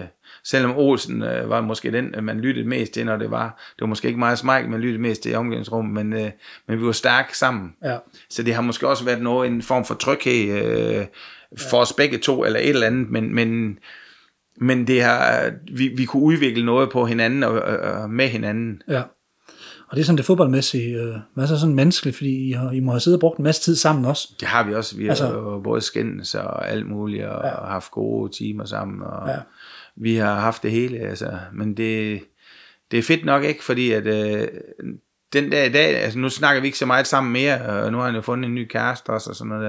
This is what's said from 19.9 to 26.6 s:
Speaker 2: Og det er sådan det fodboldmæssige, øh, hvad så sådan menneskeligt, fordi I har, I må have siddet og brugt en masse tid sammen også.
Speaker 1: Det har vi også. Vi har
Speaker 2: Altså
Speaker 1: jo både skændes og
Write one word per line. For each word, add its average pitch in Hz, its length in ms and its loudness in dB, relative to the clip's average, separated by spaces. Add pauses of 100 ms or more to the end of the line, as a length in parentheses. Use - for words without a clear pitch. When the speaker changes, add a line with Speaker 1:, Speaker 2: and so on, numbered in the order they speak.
Speaker 2:
Og - 60 -6
det 143 40 2
er 156 40 2
sådan 160 120 6
det 139 80 2
fodboldmæssige, 135 800 2
øh, 117 120 -4 (200)
hvad 135 120 0
så 151 120 2
sådan 156 160 4
menneskeligt, 139 420 4
fordi 131 320 -2
I 131 40 0
har, 127 180 -2
I 131 100 0
må 131 120 2
have 120 80 2
siddet 175 160 6
og 175 40 2
brugt 165 180 2
en 143 60 0
masse 156 180 2
tid 170 140 2
sammen 151 280 4
også. 139 240 -2 (120)
Speaker 1:
Det - 80 -6
har 117 180 4
vi 104 80 -2
også. 107 220 -4
Vi 104 80 -4
har 107 60 0
Speaker 2:
Altså 131 220 0
Speaker 1:
jo 107 320 -6
både 113 160 0
skændes 110 540 -4
og - 360 -6